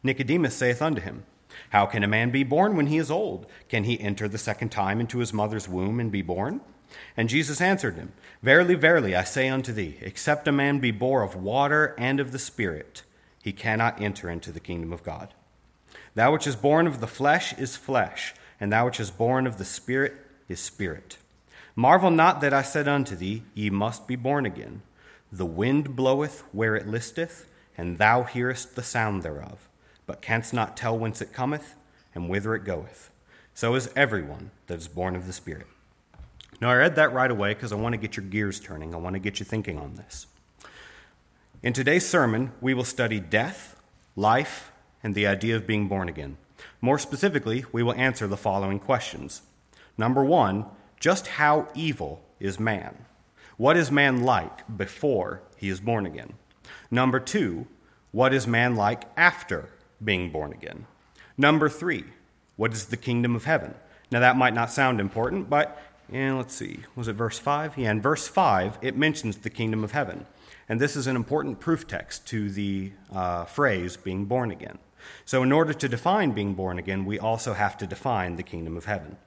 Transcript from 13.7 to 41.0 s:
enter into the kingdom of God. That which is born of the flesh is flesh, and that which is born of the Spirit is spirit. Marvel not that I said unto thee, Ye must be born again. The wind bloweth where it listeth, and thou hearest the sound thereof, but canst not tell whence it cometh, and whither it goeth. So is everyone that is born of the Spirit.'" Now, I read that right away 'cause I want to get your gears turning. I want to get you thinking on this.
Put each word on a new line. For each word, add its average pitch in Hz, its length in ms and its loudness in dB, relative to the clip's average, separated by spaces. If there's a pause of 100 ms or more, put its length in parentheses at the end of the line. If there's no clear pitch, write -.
enter 98 300 -4
into 85 220 -8
the 80 80 -10
kingdom 85 320 -8
of 85 100 -10
God. 78 320 -12 (800)
That 120 180 6
which 156 140 0
is 135 100 -2
born 151 300 4
of 139 140 -2
the 113 60 -4
flesh 147 520 2
is 131 180 -4
flesh, - 580 -2 (240)
and 101 140 0
that 113 120 4
which 123 160 -2
is 101 100 -4
born 123 360 0
of 113 120 -4
the 95 80 -8
Spirit 135 480 -2 (340)
is 87 120 -8
spirit. - 580 -8 (560)
Marvel 170 360 6
not 165 300 6
that 139 140 2
I 135 80 4
said 143 240 -2
unto 139 300 0
thee, 98 260 -4 (100)
Ye 104 160 -2
must 101 380 0
be 127 100 -4
born 131 300 0
again. 90 340 -10 (500)
The 92 140 -4
wind 127 520 0
bloweth 135 560 0
where 107 240 0
it 104 100 -4
listeth, 117 600 -6 (300)
and 87 220 -6
thou 113 240 6
hearest 123 540 -4
the 123 60 -6
sound 107 400 -2
thereof, 73 460 -12 (380)
but - 160 -2
canst 117 320 -2
not 113 220 -2
tell 113 200 -2
whence 110 240 -4
it - 140 -10
cometh, 147 400 -6 (400)
and 87 160 -6
whither 101 240 0
it 107 100 -6
goeth. 90 460 -8 (440)
So 117 200 0
is 127 220 -2
everyone 95 560 -2 (160)
that 87 100 -6
is 82 100 -12
born 90 280 -4
of 90 100 -8
the 90 80 -8
Spirit.'" - 320 -12 (960)
Now, 120 100 2
I 123 60 6
read 151 180 6
that 147 180 4
right 127 180 2
away 101 240 0
'cause 107 180 -8
I 104 40 -4
want 113 160 -2
to 113 60 -4
get 104 180 -6
your 101 80 -8
gears 98 360 -2
turning. 80 340 -10
I 82 40 -8
want 87 160 -6
to 98 60 -2
get 98 200 -6
you 101 40 -8
thinking 101 320 -4
on 73 200 -12
this. - 300 -16 (1400)